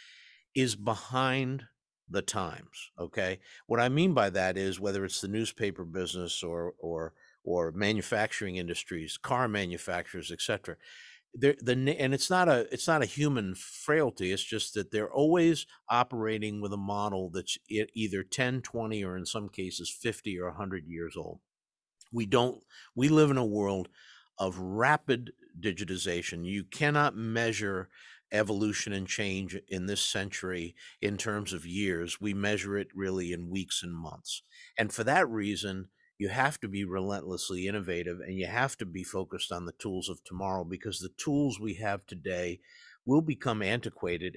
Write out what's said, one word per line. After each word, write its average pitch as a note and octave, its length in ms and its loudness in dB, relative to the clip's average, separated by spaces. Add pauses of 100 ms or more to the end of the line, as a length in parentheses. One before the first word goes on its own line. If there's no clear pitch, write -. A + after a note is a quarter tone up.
(540)
is B2+ 220 2
behind B2+ 880 0 (460)
the F#2+ 120 0
times. - 760 -6
Okay. F#2 420 -2 (260)
What A#2 160 2
I B2 80 4
mean E3 240 4
by G#2+ 160 6
that F#2 280 2
is F#2+ 220 0
whether G2 240 -2
it's - 160 -4
the G2+ 80 -6
newspaper G#2 560 -2
business E2+ 580 -4
or, E2+ 380 -4
or, E2 340 -6 (300)
or E2+ 300 0
manufacturing G#2 800 0
industries, E2+ 640 -6
car B2 320 2
manufacturers, F2 840 -4
et E2+ 100 -8
cetera, G2 360 -4 (560)
they're, C#3 260 4
the B2 160 2
na-, C3 160 2
and C3+ 220 2
it's C3 160 2
not F#3 180 6
a, B2 240 6
it's - 160 -4
not D#3 160 6
a - 20 2
human A#2+ 500 0
frailty. C3 760 0
It's F#2+ 100 0
just - 340 -4
that G2+ 160 -2
they're G#2+ 200 0
always E3 540 6 (240)
operating A2 720 0
with G2+ 100 -4
a G2+ 60 -4
model G2 520 -2
that's F2 280 -4 (120)
e-, G#2+ 140 2 (100)
either G2+ 300 -2
ten, B2+ 380 -2
twenty, A2 420 -4
or F#2 140 -4
in F2+ 80 -6
some G#2 240 -6
cases F2+ 520 -6
fifty G#2 380 -4
or F2+ 80 -2
a F2 80 -6
hundred F#2 320 -6
years E2+ 300 -8
old. E2 240 -10 (720)
We A#2 120 0
don't, B2 360 4 (340)
we C3 140 6
live D#3 200 10
in C3+ 80 4
a B2 80 4
world G2 440 2 (500)
of F#2+ 180 0
rapid A#2+ 760 2 (260)
digitization. F2 840 -2
You G2 180 -2
cannot D3 540 2
measure A2 720 0 (440)
evolution G#2 580 2
and F#2+ 160 -4
change F#2+ 500 -4 (120)
in F#2 160 -2
this G2 160 0
century F#2 720 -2 (260)
in G2+ 160 0
terms G#2 360 -2
of E2 120 -6
years. F2 540 -2
We G#2 140 -2
measure G2+ 440 0
it F#2+ 160 -4
really F#2 380 -2
in E2+ 180 -6
weeks F#2 340 -4
and F2 120 -8
months. D#2+ 480 -10 (340)
And G#2+ 140 0
for A2+ 140 -2
that D3+ 240 4
reason, G2 580 -2 (320)
you G2+ 80 0
have C3 320 0
to A2+ 80 -6
be G2 160 -2
relentlessly F#2 840 -4
innovative, F2+ 520 -4
and F#2 160 -8
you F#2 120 -2
have B2 320 0
to A2+ 60 -4
be F2+ 180 -8
focused - 480 -6
on F2 140 -4
the E2 80 -8
tools F#2 360 -4
of F2 160 -10
tomorrow, F#2 400 -2
because F#2 340 -6
the F#2 180 -8
tools C#3+ 420 2
we G#2 160 -4
have G2+ 300 -2
today F2+ 540 -4 (460)
will C#3 160 6
become B2 400 0
antiquated F#2 760 -2